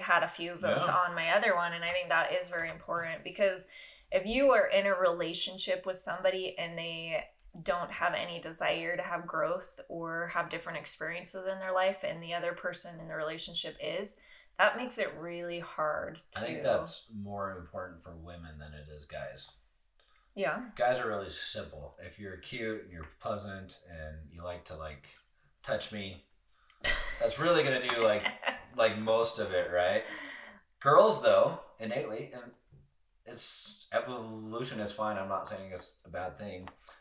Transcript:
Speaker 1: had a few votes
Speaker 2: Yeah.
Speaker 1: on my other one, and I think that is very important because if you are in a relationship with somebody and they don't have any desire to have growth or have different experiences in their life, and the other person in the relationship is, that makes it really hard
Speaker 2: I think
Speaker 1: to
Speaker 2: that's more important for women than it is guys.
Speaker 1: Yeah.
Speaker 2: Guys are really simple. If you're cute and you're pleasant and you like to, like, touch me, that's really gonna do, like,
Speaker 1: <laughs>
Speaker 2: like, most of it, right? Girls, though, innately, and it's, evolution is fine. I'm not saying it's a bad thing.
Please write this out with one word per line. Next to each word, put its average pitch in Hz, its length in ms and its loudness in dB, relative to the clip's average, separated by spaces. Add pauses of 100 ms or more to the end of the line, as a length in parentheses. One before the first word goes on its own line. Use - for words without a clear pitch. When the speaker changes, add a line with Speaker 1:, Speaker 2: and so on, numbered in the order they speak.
Speaker 1:
had 175 200 6
a 165 60 0
few 170 280 -6
votes 170 300 2
Speaker 2:
Yeah. - 100 4
Speaker 1:
on 175 180 4
my 165 160 0
other 208 240 6
one, 170 180 0
and 170 100 -6
I 170 100 0
think 175 180 0
that 165 240 4
is 180 160 -2
very 165 180 -2
important 165 560 -6
because 185 420 2 (460)
if 185 140 2
you 262 260 6
are 214 140 8
in 196 200 4
a 202 80 4
relationship 180 920 0
with 185 100 -2
somebody 185 640 0
and 170 200 -4
they 165 480 -4 (360)
don't 175 280 0
have 175 220 2
any 170 260 -4
desire 165 600 -2
to 175 40 -2
have 170 240 -4
growth 160 600 -2
or 165 400 -6
have 170 220 -2
different 165 280 -6
experiences 175 680 -4
in 190 120 -2
their 190 140 -4
life, 190 320 2
and 165 180 -4
the 170 120 -6
other 175 180 -2
person 170 480 -6
in 165 80 -12
the 156 60 -8
relationship 160 680 -4
is, 165 360 -4 (400)
that 202 180 6
makes 247 220 -4
it 196 180 -2
really 175 440 -6
hard 156 600 -4 (160)
Speaker 2:
I - 40 -2
think - 180 -4
Speaker 1:
to - 60 -8
Speaker 2:
that's - 500 0
more 101 440 -6
important 87 440 -10
for 87 140 -16
women 82 420 -14
than 76 160 -14
it 73 200 -16
is 76 120 -18
guys. - 420 -10 (840)
Speaker 1:
Yeah. 185 320 -2 (100)
Speaker 2:
Guys 123 240 4
are 117 80 -2
really 98 220 -4
simple. - 720 -10
If 92 180 -16
you're 98 200 -10
cute 110 460 -6
and 90 80 -18
you're 78 160 -12 (120)
pleasant 101 600 -8 (100)
and 78 260 -10 (160)
you 85 120 -14
like 85 220 -8
to, 80 100 -12
like, 76 300 -12 (580)
touch 110 260 -2
me, 98 340 -8 (960)
that's - 200 2
really 156 240 6
gonna 127 240 2
do, 117 140 2
like, 104 200 6 (300)
Speaker 1:
<laughs> - 240 -12
Speaker 2:
like, 110 220 6
most 113 420 4
of 104 120 -2
it, 90 200 4
right? 90 320 4 (760)
Girls, 175 420 10
though, - 380 8 (200)
innately, - 520 -4
and 123 200 -14 (760)
it's, - 640 -12
evolution 113 880 -4
is 104 120 -4
fine. 107 240 -2
I'm 95 120 -4
not - 200 -4
saying 95 240 -10
it's - 220 -12 (100)
a 87 40 -20
bad 90 300 -8
thing. 92 300 -10 (320)